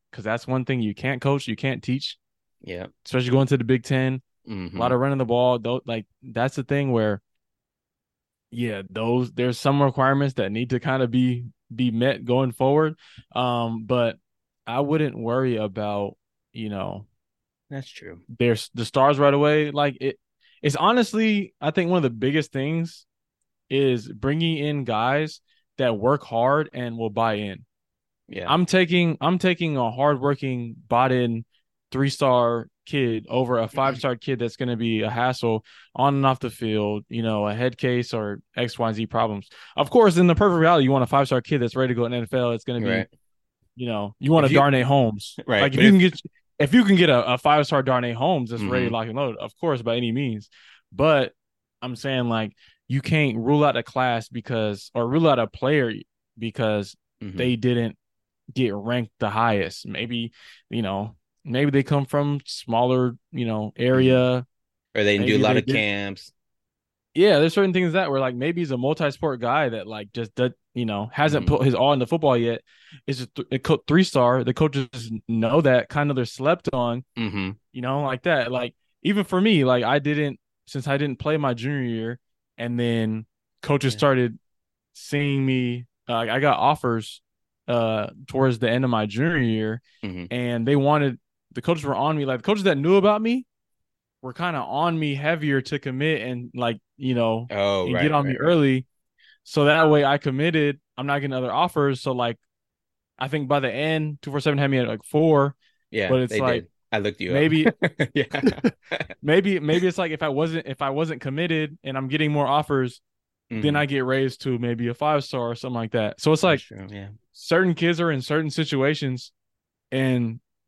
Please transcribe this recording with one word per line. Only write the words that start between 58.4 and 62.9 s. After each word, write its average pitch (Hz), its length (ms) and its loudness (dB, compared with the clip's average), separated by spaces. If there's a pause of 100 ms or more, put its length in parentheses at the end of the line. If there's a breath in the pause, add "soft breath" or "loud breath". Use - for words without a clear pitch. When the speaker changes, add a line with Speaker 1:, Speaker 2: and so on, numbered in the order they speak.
Speaker 1:
get 123 200 0
ranked 113 460 -4
the 107 100 -2
highest. 104 580 -2
Maybe, 117 460 -8 (360 loud breath)
you 117 120 -4
know, 101 340 -6 (300)
maybe 139 260 0
they 135 120 4
come 139 220 0
from 143 400 -2
smaller, 123 680 0 (160)